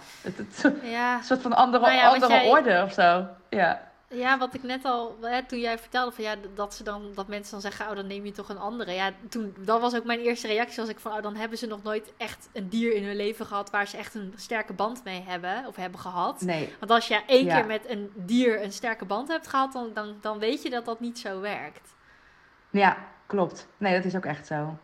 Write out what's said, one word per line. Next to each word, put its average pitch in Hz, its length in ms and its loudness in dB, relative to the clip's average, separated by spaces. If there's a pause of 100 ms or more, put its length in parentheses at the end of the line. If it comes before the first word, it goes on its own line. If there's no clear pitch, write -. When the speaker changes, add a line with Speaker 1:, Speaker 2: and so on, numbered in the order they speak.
(220)
Speaker 1:
het, - 160 -10
het, - 340 2 (100)
Speaker 2:
Ja. 240 340 0
Speaker 1:
een 233 80 -8
soort 254 180 0
van 233 100 -2
andere, 247 320 6
Speaker 2:
Nou 247 100 8
ja, 254 160 8
wat 254 120 6
Speaker 1:
andere 240 100 6
Speaker 2:
jij 254 180 8
Speaker 1:
orde 240 340 6
of 196 80 -2
zo. 180 340 6 (240)
Ja. - 420 0 (160)
Speaker 2:
Ja, 254 300 0
wat 254 160 -2
ik 262 80 -10
net 254 220 -6
al, 240 360 -2
hè, 240 220 -2
toen 254 180 -8
jij 233 180 -2
vertelde 247 340 -2
van, 220 120 -10
ja, 214 120 -4
d-, 196 200 -16
dat 202 180 -6
ze - 100 -14
dan, 208 300 -10
dat 196 140 -8
mensen 202 240 -10
dan 202 80 -10
zeggen, 208 300 -8
"Oh, 202 60 -6
dan 196 100 -8
neem 202 180 -8
je 202 80 -10
toch 202 160 -12
een 202 100 -10
andere." 202 340 -6
Ja, 190 180 -2 (180)
toen, 208 300 -8
dat 220 220 2
was 240 160 0
ook 233 80 -2
mijn 233 160 -2
eerste 240 260 -2
reactie, 226 340 -2
was 220 80 -4
ik 214 100 -10
van, 220 140 -10
"Oh, 214 100 -4
dan 208 140 -8
hebben 226 220 -8
ze 240 80 -6
nog 208 160 -10
nooit 214 340 -4
echt - 360 -12
een 196 160 -8
dier 226 260 2
in 202 100 0
hun 202 120 -4
leven 214 300 -4
gehad 202 240 -6
waar 202 180 0
ze - 80 -12
echt - 180 -12
een 196 220 -10
sterke 214 360 -6
band 220 320 -4
mee 185 220 -8
hebben 180 400 -6
of 202 100 -14
hebben 185 240 -10
gehad." 185 400 -4
Speaker 1:
Nee. 170 380 -4
Speaker 2:
Want 208 120 -6
als 233 180 6
je 214 180 2
één 269 180 8
Speaker 1:
Ja. 165 120 4
Speaker 2:
keer 214 100 4
met 214 220 -4
een 202 260 -8
dier 220 480 2
een 196 100 -8
sterke 226 320 -6
band 214 240 -4
hebt 320 180 -4
gehad, 269 260 0
dan, 240 220 -8
dan, 208 260 -8
dan 214 180 -6
weet 233 240 -2
je 302 80 -6
dat 240 140 -4
dat 226 160 -6
niet 240 180 -8
zo 196 220 -8
werkt. 165 540 -10 (760)
Speaker 1:
Ja, 196 260 6 (300)
klopt. - 500 -2
Nee, 196 180 0
dat 185 100 0
is 185 120 -2
ook 180 100 -4
echt 147 200 -8
zo. 156 380 -6